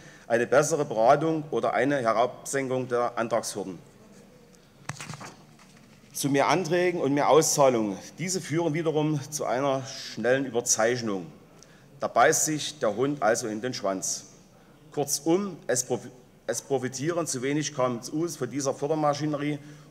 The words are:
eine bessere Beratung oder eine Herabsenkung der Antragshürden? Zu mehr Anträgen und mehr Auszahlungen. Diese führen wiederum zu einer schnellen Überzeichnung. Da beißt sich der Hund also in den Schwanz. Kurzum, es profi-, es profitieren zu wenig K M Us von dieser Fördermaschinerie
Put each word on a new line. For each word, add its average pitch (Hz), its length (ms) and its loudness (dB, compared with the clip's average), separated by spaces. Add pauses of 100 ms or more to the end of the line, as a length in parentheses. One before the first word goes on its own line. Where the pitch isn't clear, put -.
(280)
eine 117 200 2
bessere 147 380 4
Beratung 147 680 4
oder 113 220 0
eine 139 240 2
Herabsenkung 127 920 0
der 120 320 -2
Antragshürden? 107 580 -4 (2250)
Zu - 160 -2
mehr 139 180 4
Anträgen 175 520 2
und 135 140 2
mehr 135 160 2
Auszahlungen. 131 680 6 (220)
Diese 180 240 -4
führen 160 320 -2
wiederum 156 460 0 (100)
zu - 160 -6
einer 135 400 0
schnellen 127 600 0
Überzeichnung. 113 800 0 (720)
Da 107 80 -4
beißt 143 380 4
sich 151 340 -4
der 107 160 0
Hund 143 260 -2
also 117 260 2
in 107 140 -6
den 127 140 -4
Schwanz. 95 500 -4 (640)
Kurzum, 165 640 -2 (100)
es 120 180 0
profi-, - 260 -4 (360)
es 117 140 -4
profitieren 151 640 -2
zu 131 160 -6
wenig 143 320 -2
K 127 120 0
M 120 160 -2 (100)
Us 160 240 -4
von 123 140 -6
dieser 135 240 -4
Fördermaschinerie 147 840 -2 (340)